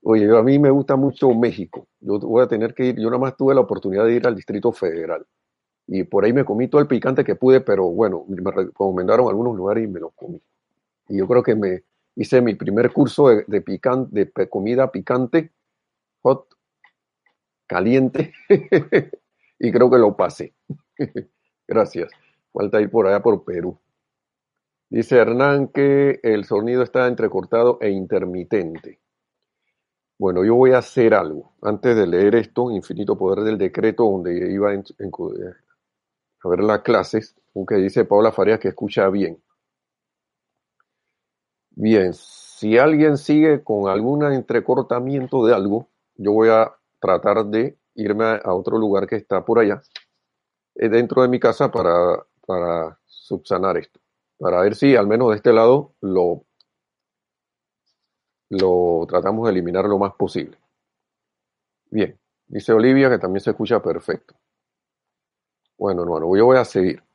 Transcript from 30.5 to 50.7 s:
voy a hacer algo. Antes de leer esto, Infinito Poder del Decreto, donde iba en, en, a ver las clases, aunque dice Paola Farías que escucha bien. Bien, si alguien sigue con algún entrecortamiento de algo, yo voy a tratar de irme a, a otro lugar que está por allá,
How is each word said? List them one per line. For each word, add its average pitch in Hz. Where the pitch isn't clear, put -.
voy 127
a 127
hacer 113
algo. 78
Antes 107
de 101
leer 98
esto, 120
Infinito 98
Poder 95
del 110
Decreto, 101
donde 90
iba 101
en, 98
en, 98
a 92
ver 90
las 104
clases, 110
aunque 98
dice 98
Paola 107
Farías 110
que 101
escucha 101
bien. 95
Bien, 104
si -
alguien 151
sigue 151
con 101
algún 117
entrecortamiento 127
de 117
algo, 101
yo 101
voy 110
a 113
tratar 101
de 110
irme 104
a, 113
a 95
otro 101
lugar 98
que 117
está 98
por 113
allá, 104